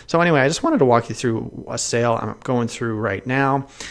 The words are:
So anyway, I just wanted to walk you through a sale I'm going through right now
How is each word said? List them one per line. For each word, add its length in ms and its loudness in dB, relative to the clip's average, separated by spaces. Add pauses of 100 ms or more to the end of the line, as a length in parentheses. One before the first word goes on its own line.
So 120 2
anyway, 200 4
I 80 4
just 160 -2
wanted 160 2
to 40 6
walk 240 4
you 60 -8
through 560 -4
a 80 -6
sale 420 0
I'm 220 -6
going 240 -2
through 320 -4
right 260 -4
now 440 0 (220)